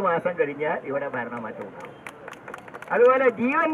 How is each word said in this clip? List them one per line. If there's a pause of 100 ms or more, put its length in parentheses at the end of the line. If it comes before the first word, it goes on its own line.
മാസം
കഴിഞ്ഞാൽ (120)
ഇവിടെ
ഭരണമാറ്റം
ഉണ്ടാവും. (1000)
അതുപോലെ (140)
ജീവൻ